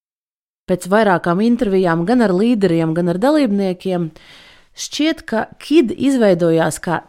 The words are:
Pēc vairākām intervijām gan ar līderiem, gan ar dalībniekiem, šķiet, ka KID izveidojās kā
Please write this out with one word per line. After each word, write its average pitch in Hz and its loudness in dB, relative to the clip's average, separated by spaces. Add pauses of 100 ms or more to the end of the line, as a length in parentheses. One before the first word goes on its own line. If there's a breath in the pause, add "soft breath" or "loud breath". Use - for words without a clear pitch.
(680)
Pēc 180 -4
vairākām 190 2
intervijām 190 0
gan 240 2
ar 202 0
līderiem, 180 0
gan 175 -2
ar 180 -4
dalībniekiem, 196 -2 (720 loud breath)
šķiet, 320 -4
ka 220 -4 (140)
KID 285 2
izveidojās 175 0
kā - -4